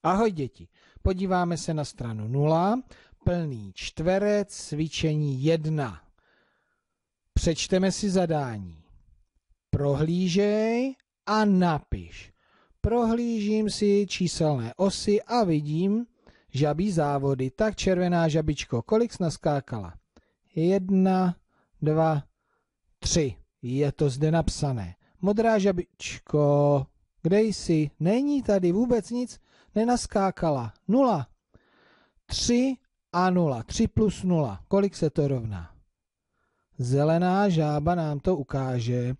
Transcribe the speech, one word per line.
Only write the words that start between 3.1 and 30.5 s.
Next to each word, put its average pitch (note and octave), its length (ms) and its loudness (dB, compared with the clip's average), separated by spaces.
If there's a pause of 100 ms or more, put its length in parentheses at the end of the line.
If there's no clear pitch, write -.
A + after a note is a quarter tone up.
plný C#3+ 520 -2
čtverec, G3 800 -2
cvičení D3+ 880 -4
jedna. D#3 580 -2 (1300)
Přečteme F#3 580 0
si G3+ 180 -4
zadání. C3 760 -2 (840)
Prohlížej F#3+ 1300 0 (300)
a G#3+ 200 2
napiš. E3+ 880 -2 (480)
Prohlížím A3+ 880 2
si G3+ 400 2
číselné D3+ 680 0
osy G3 440 2
a A#3 220 0
vidím E3+ 600 0 (480)
žabí D3+ 380 0
závody. C#3 600 0
Tak A3 240 -2
červená F3 520 2
žabičko, D3+ 540 -2
kolik A3+ 320 0
jsi F#3+ 100 -6
naskákala? C3+ 680 -4 (640)
Jedna, F#3 800 2 (460)
dva, D#3 420 2 (760)
tři. D3 360 -2 (260)
Je C3+ 300 -2
to D3 180 0
zde C#3+ 220 0
napsané. A#2+ 640 -2 (260)
Modrá G#3+ 380 2
žabičko, D3 1300 0 (360)
kde G3 200 4
jsi? E3 580 0
Není B3+ 440 0
tady F#3 280 2
vůbec A#3 380 0
nic, A#3+ 300 -6 (360)
nenaskákala. F#3+ 1000 0 (140)